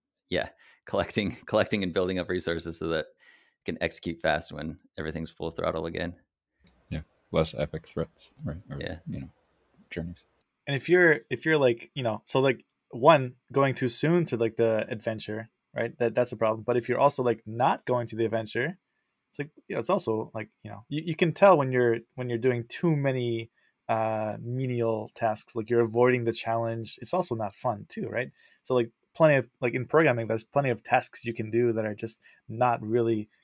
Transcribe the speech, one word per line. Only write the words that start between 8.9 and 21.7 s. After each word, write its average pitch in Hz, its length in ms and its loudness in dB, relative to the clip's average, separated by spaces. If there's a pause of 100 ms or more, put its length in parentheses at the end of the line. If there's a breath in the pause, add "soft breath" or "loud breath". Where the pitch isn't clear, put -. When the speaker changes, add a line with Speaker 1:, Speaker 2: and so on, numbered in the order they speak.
Speaker 2:
you - 140 -8
know, - 80 -14 (600)
journeys. 87 360 -10 (420)
Speaker 3:
And 139 80 -2
if - 140 -6
you're, 170 300 6 (100)
if - 160 -4
you're, 160 120 4
like, 123 360 2
you 135 100 -6
know, 107 220 -2
so, - 140 0
like, 131 240 2 (280)
one, 131 420 4 (180)
going 139 240 2
too 127 140 0
soon 165 360 2
to, 120 120 -4
like, 113 180 0
the 110 340 2
adventure, 110 600 -6 (260)
right? 117 240 -4
That, 113 160 0
that's 123 160 0
a 110 60 -10
problem. 110 260 0
But 120 140 0
if 120 100 -2
you're 123 120 0
also, 135 240 2
like, 120 220 0
not 127 400 -2
going 120 220 -2
to 110 80 -12
the 113 100 2
adventure, 113 520 -2 (520)
it's - 100 -18
like, 147 100 -8 (180)
you - 80 -8
know, - 40 -2
it's 113 100 -6
also, 117 460 0
like, 110 140 -8 (140)
you 107 60 -14
know, 104 200 -14
you, 151 180 -4
you 160 80 -4
can 170 180 2
tell 190 240 8
when 131 140 0